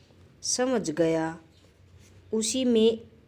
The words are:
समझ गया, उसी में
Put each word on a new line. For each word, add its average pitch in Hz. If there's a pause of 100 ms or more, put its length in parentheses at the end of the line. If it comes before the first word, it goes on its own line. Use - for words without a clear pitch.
(420)
समझ 240
गया, 160 (960)
उसी 220
में 226 (300)